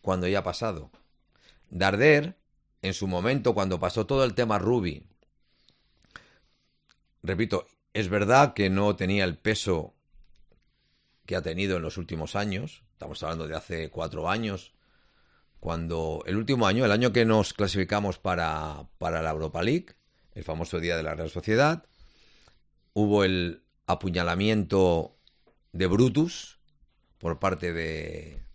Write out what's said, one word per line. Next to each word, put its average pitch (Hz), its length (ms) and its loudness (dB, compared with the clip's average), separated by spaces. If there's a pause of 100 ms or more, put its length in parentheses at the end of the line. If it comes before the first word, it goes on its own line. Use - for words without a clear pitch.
cuando 92 260 0
ya 98 120 2
ha 90 40 -4
pasado. 87 480 -6 (760)
Darder, 139 680 4 (460)
en 95 120 -2
su 98 140 -4
momento, 104 460 0
cuando 95 260 0
pasó 92 260 0
todo 135 200 2
el 120 100 -4
tema 110 240 0
Rubi, 95 480 -2 (2250)
repito, 95 440 -2 (260)
es 104 160 -2
verdad 110 440 6
que 98 160 2
no 98 280 2
tenía 98 260 0
el 87 140 -2
peso 98 580 -2 (1300)
que 90 100 -4
ha 92 60 0
tenido 90 360 -2
en 82 60 -4
los - 140 -8
últimos 80 380 -8
años, 104 560 -4
estamos - 320 -14
hablando 80 240 -6
de 78 80 -8
hace 80 340 -8
cuatro 80 400 -6
años, 101 440 -4 (840)
cuando 82 680 -4
el 95 100 -2
último 113 300 2
año, 113 180 4
el 104 60 4
año 117 200 4
que 117 140 4
nos 110 280 4
clasificamos 98 680 0
para, 78 680 -4 (120)
para 82 240 -2
la 80 80 -2
Europa 78 320 -4
League, 143 320 -2 (380)
el - 100 -14
famoso 82 360 -6
día 85 160 0
de 80 60 -4
la 78 140 -4
Real 80 160 -8
Sociedad, 135 560 0 (1040)
hubo 104 300 4
el 90 400 0 (240)
apuñalamiento 90 1300 2 (540)
de 90 160 0
Brutus 127 720 2 (580)
por 82 220 -4
parte 87 340 -2
de 80 680 -8 (100)